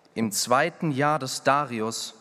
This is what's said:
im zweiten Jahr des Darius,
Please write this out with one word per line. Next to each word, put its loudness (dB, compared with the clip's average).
im 0
zweiten 0
Jahr 2
des -6
Darius, 0